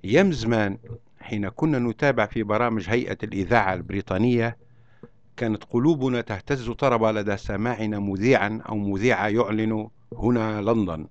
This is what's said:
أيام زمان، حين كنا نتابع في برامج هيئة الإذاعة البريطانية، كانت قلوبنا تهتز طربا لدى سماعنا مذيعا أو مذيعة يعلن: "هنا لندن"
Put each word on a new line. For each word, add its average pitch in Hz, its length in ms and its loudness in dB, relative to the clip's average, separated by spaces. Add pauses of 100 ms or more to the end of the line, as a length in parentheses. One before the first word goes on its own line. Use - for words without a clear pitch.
أيام 165 280 4
زمان، 110 460 0 (420)
حين 104 280 -4
كنا 156 300 0
نتابع 120 480 2
في 113 160 -4
برامج 107 460 0
هيئة 104 340 -2
الإذاعة 95 520 0
البريطانية، 101 840 0 (800)
كانت 110 280 -2
قلوبنا 131 560 2
تهتز 113 500 -4
طربا 113 420 2
لدى 101 240 0
سماعنا 107 640 -4
مذيعا 101 720 2
أو 110 80 -4
مذيعة 101 520 0
يعلن: 107 600 0 (280)
"هنا 110 460 0
لندن" 95 480 0